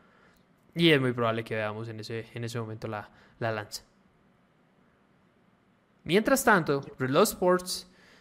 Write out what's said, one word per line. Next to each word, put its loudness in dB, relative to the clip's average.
Y 6
es 6
muy 0
probable -2
que -6
veamos -6
en -12
ese, -10
en -8
ese -6
momento -8
la, -8
la -4
lanza. -10
Mientras 2
tanto, 4
Reload 4
Sports 0